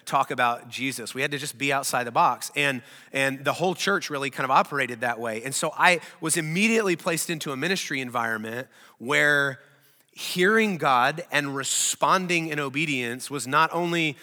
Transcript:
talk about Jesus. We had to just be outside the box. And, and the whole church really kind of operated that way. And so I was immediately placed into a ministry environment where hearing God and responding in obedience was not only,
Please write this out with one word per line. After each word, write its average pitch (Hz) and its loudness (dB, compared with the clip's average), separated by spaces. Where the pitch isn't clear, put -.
talk 139 0
about 123 0
Jesus. 120 -6
We 131 -6
had 143 -2
to 143 -4
just 139 -10
be 139 0
outside 135 0
the 117 -6
box. 135 2
And, 143 2
and 135 0
the 139 2
whole 165 0
church 196 -2
really 139 -4
kind 143 -4
of 131 0
operated 135 2
that 120 -2
way. 113 -4
And 135 -6
so 156 -4
I 170 6
was 160 -2
immediately 190 2
placed 170 -2
into 156 -4
a 131 -6
ministry 151 -2
environment 117 -4
where 143 2
hearing 202 2
God 143 2
and 143 0
responding 165 0
in 147 -4
obedience 131 -2
was 127 -6
not 156 4
only, 170 0